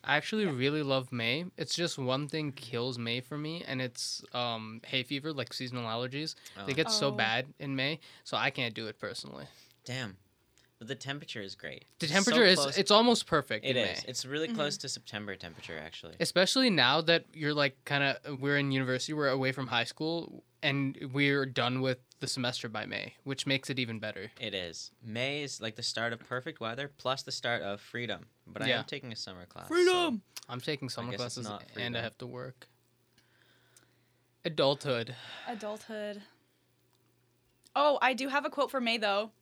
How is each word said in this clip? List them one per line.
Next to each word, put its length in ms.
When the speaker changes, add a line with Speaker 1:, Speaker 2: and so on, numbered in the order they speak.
Speaker 1:
I 120
actually 280
Speaker 2:
Yeah. 100
Speaker 1:
really 300
love 280
May. 340
It's 180
just 240
one 300
thing 240
kills 440
May 240
for 160
me, 300
and 160
it's, 400
um, 540
hay 160
fever, 300
like, 200
seasonal 360
allergies. 480
They 80
Speaker 3:
Oh. 40
Speaker 1:
get 160
so 160
Speaker 2:
Oh. 20
Speaker 1:
bad 480
in 160
May, 240
so 140
I 140
can't 240
do 120
it 140
personally. 480
Speaker 3:
Damn. 320
But 80
the 80
temperature 480
is 140
great. 300
Speaker 1:
The 80
Speaker 3:
It's 60
so 100
Speaker 1:
temperature 220
is, 160
Speaker 3:
close. 180
Speaker 1:
it's 140
almost 340
perfect 380
Speaker 3:
It 120
Speaker 1:
in 120
Speaker 3:
is. 160
Speaker 1:
May. 60
Speaker 3:
It's 140
really 220
Speaker 2:
Mm-hmm. 100
Speaker 3:
close 200
to 120
September 460
temperature, 420
actually. 440
Speaker 1:
Especially 500
now 300
that 240
you're, 200
like, 300
kinda, 360
we're 200
in 120
university, 420
we're 140
away 240
from 160
high 160
school, 600
and 340
we're 340
done 340
with 180
the 80
semester 400
by 180
May, 280
which 220
makes 240
it 100
even 180
better. 320
Speaker 3:
It 140
is. 380
May 400
is, 180
like, 160
the 80
start 280
of 80
perfect 400
weather, 360
plus 280
the 80
start 300
of 180
freedom. 480
But 160
I 60
Speaker 1:
Yeah. 100
Speaker 3:
am 80
taking 260
a 40
summer 300
class, 220
so 60
Speaker 2:
Freedom! 480
Speaker 1:
I'm 120
taking 280
Speaker 3:
I 20
Speaker 1:
summer 220
Speaker 3:
guess 80
it's 140
Speaker 1:
classes 140
Speaker 3:
not 140
Speaker 1:
and 80
I 40
Speaker 3:
freedom. 280
Speaker 1:
have 160
to 80
work. 400
Adulthood. 680
Speaker 2:
Adulthood. 760
Oh, 240
I 140
do 140
have 160
a 60
quote 200
for 100
May, 160
though. 460